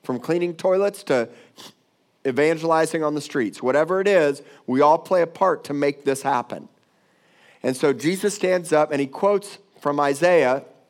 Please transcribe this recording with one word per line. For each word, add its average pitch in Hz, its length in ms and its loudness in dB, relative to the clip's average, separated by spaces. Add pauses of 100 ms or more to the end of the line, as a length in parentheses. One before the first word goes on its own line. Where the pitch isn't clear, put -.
from 127 160 -6
cleaning 175 360 -2
toilets 196 500 0
to 123 240 0 (960)
evangelizing 160 760 0
on 147 100 -2
the 147 60 -4
streets. 123 420 -4
Whatever 156 380 0
it 196 80 0
is, 147 340 2 (240)
we 127 140 0
all 151 180 6
play 180 220 0
a 165 60 2
part 165 380 -2
to 147 100 -8
make 143 300 -2
this 135 180 0
happen. 123 460 -4 (920)
And 127 140 -2
so 143 160 2
Jesus 185 420 -2
stands 180 380 -2
up, 151 200 2
and 139 80 -2
he 139 60 -2
quotes 196 520 -2 (200)
from 147 220 -2
Isaiah 143 640 2 (260)